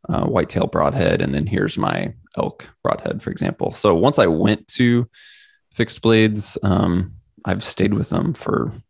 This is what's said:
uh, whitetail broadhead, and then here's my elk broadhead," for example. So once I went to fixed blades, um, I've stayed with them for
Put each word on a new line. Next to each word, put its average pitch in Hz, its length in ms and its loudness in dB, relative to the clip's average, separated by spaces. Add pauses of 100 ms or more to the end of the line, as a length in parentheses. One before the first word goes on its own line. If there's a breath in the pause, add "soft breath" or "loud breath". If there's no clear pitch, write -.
uh, - 180 0
whitetail 95 400 0
broadhead, - 560 2
and 67 140 -2
then 76 100 -2
here's 98 320 -2
my 50 360 -2 (240)
elk - 320 -6 (140)
broadhead," - 380 -4
for - 100 -6
example. - 420 -4
So 95 220 2
once 123 220 2
I 107 100 6
went 87 420 0
to 120 400 2 (640 soft breath)
fixed - 280 -4
blades, 110 640 2
um, 92 480 2 (320)
I've 95 220 -4
stayed 104 280 0
with 104 160 -2
them - 240 -2
for - 380 -4 (180)